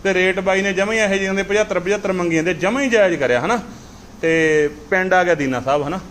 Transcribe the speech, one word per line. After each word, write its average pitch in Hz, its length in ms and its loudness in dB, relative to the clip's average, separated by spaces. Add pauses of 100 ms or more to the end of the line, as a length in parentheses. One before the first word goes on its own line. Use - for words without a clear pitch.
ਤੇ 196 100 0
ਰੇਟ 185 260 2
ਬਾਈ 190 220 0
ਨੇ 196 120 0
ਜਮੇ 196 220 0
ਹੀ 220 40 0
ਇਹੋ 202 140 0
ਜਿਹੇ 196 140 -2
ਹੁੰਦੇ, 190 160 -2
ਪਝੱਤਰ, 202 360 0
ਪਝੱਤਰ 196 340 -2
ਮੰਗੀ 175 220 0
ਜਾਂਦੇ, 160 180 0
ਜਮੇ 202 300 0
ਹੀ 262 60 0
ਜਾਇਜ਼ 196 300 2
ਕਰਿਆ, 123 220 2
ਹਨਾ? 214 180 0 (640)
ਤੇ 156 480 2 (200)
ਪਿੰਡ 185 240 0
ਆ 185 100 6
ਗਿਆ 175 120 2
ਦੀਨਾ 135 260 -2
ਸਾਹਿਬ, 139 260 0
ਹਨਾ? 180 120 -6 (120)